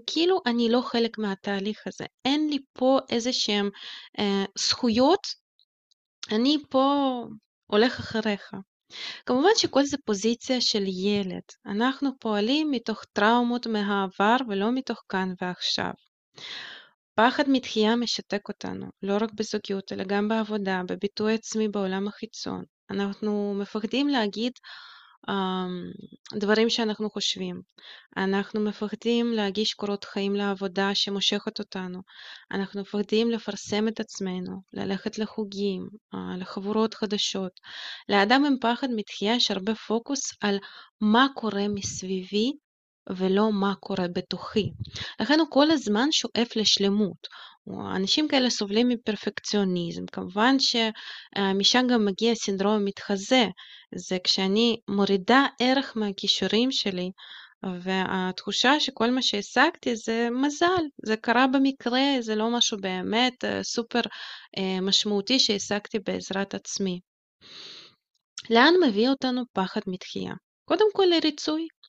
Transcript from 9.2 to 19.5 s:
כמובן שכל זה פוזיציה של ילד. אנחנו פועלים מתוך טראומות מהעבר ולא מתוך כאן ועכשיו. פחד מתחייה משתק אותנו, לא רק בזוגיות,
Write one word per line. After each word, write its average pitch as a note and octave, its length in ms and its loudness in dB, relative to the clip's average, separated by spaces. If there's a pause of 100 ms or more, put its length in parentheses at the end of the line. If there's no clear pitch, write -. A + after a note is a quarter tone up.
כמובן C4+ 320 4
שכל C#4+ 260 4
זה C#4+ 220 -2
פוזיציה A3+ 560 0
של G#3 260 0
ילד. F#3 540 0 (240)
אנחנו C4 540 -2
פועלים A#3 520 0
מתוך A#3 320 -4 (100)
טראומות A#3+ 540 4
מהעבר G3+ 720 2 (120)
ולא G3+ 220 0
מתוך B3+ 380 -4
כאן F#3 320 -2
ועכשיו. F3+ 500 -4 (1200)
פחד B3+ 320 4
מתחייה A#3 480 2
משתק G#3+ 520 -4
אותנו, G3 380 -10 (180)
לא G3 180 0
רק A3 120 -4
בזוגיות, G#3 580 -6